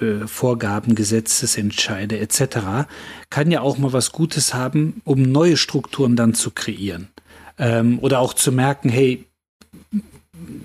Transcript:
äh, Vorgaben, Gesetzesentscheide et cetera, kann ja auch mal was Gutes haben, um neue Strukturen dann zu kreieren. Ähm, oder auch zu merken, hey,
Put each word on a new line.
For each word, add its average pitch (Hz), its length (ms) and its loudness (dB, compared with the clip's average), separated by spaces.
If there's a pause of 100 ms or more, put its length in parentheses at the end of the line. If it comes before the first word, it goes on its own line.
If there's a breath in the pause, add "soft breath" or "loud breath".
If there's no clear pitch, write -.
äh, 107 260 -2
Vorgaben, 113 680 0
Gesetzesentscheide 107 1200 -2
et 104 140 -6
cetera, 120 540 -2 (420 loud breath)
kann 147 220 0
ja 160 100 2
auch 135 160 0
mal 139 160 0
was 127 200 0
Gutes 160 420 -2
haben, 151 500 -2
um 135 180 2
neue 143 340 4
Strukturen 131 580 0
dann 117 180 4
zu 113 200 -4
kreieren. 95 560 -8 (500 loud breath)
Ähm, 117 400 2
oder 131 220 2
auch 123 140 0
zu - 180 0
merken, 131 360 2
hey, 127 360 2 (1400)